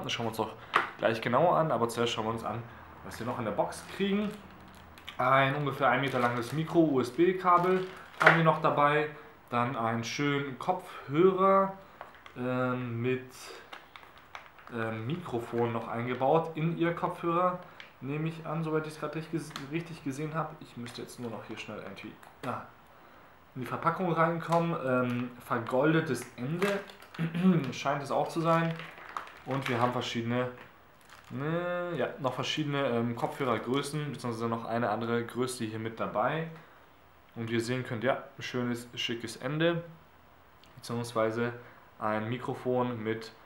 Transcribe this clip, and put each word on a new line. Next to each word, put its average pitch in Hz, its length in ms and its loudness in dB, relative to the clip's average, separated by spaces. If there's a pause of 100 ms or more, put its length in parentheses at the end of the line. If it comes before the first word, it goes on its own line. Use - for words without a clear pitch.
Das 127 80 -4
schauen 117 140 -2
wir - 20 -2
uns 110 80 -6
doch 107 160 0 (440)
gleich 113 220 2
genauer 151 380 4
an, 160 160 2
aber 117 160 2
zuerst 117 240 0
schauen 110 100 -2
wir 110 80 -2
uns 113 140 -4
an, 110 180 -4 (400)
was 92 160 -12
wir 110 80 -8
noch 123 100 -4
in 113 60 -4
der 104 80 -2
Box - 320 -2 (140)
kriegen. 196 320 2 (880)
Ein 135 360 6
ungefähr 135 360 2
ein 127 100 4
Meter 131 200 0
langes 120 340 0
Micro-U-S-B-Kabel 170 1300 4 (380)
haben 165 140 10
wir 165 80 4
noch 160 160 6
dabei, 147 480 4 (400)
dann 120 260 0
einen 113 300 0
schönen 143 520 0
Kopfhörer, 185 1160 4 (640)
ähm, 127 640 -2
mit, 127 240 0 (1500)
ähm, 113 320 -4
Mikrofon 120 680 -2
noch 113 160 -4
eingebaut 127 680 2
in 160 220 0
ihr 170 160 2
Kopfhörer, 170 640 0 (400)
nehme 151 300 -4
ich 165 160 -8
an, 160 180 -4
soweit 156 240 0
ich's 156 100 -12
grad 151 200 -6
richtig 156 240 -4
ges-, 143 320 -10
richtig 165 320 -6
gesehen 147 280 -4
habe. - 280 -4
Ich - 160 -18
müsste 120 240 -10
jetzt - 180 -12
nur 120 100 -6
noch 104 200 -8
hier 110 80 -10
schnell 107 260 -10
irgendwie, 101 300 -12 (340)
ah, 120 140 -4 (920)
in 131 100 -8
die 117 40 -6
Verpackung 165 460 0
reinkommen. 170 720 2
Ähm, 123 460 2 (140)
vergoldetes 131 800 2 (120)
Ende 180 420 0 (380)
<clears throat> 165 560 4
scheint 143 280 -2
es 127 100 -6
auch 139 180 2
zu 170 100 -4
sein. 165 340 2 (720)
Und 131 220 -2
wir 120 140 2
haben 123 100 4
verschiedene, 120 600 -2 (800)
ne, 175 640 -4
ja, 123 140 0 (100)
noch 131 140 0
verschiedene, 143 560 0
ähm, 117 260 2
Kopfhörergrößen, 139 960 0
beziehungsweise 117 380 -4
noch 113 160 -2
eine 117 240 0
andere 117 340 0
Größe 123 400 -2
hier 110 160 -4
mit 110 220 -6
dabei. 120 460 0 (880)
Und 113 140 -4
wie 117 40 -2
ihr 117 80 4
sehen 123 240 -2
könnt, 110 180 -4
ja, 131 200 2 (140)
ein - 40 -12
schönes, 123 540 -4
schickes 117 420 -6
Ende, 160 440 0 (920)
beziehungsweise 117 800 -2 (460)
ein 107 300 -2
Mikrofon 123 720 -2
mit 113 300 -4 (140)